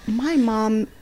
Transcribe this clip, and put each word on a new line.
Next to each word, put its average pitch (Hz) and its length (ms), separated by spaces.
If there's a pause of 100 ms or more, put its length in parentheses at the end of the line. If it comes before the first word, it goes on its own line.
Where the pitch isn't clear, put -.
my 254 280
mom, 220 520 (140)